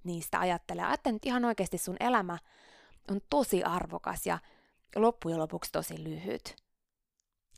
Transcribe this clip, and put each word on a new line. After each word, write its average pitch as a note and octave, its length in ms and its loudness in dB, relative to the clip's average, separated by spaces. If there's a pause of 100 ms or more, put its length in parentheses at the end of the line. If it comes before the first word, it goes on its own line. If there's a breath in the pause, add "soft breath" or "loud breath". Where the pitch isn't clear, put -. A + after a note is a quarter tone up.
niistä E3+ 360 -2
ajattelee. F3 440 0
Ajattele B3+ 280 0
nyt G#3+ 140 -4
ihan B3 180 2
oikeasti, G3+ 340 0
sun F3+ 220 -4
elämä G3 380 2 (720 soft breath)
on G3 100 0 (100)
tosi A3+ 340 4
arvokas E3+ 640 -2
ja E3+ 120 2 (580 soft breath)
loppujen G#3 420 4
lopuksi D#3 340 -4
tosi D#3+ 320 -4
lyhyt. - 640 -8 (880)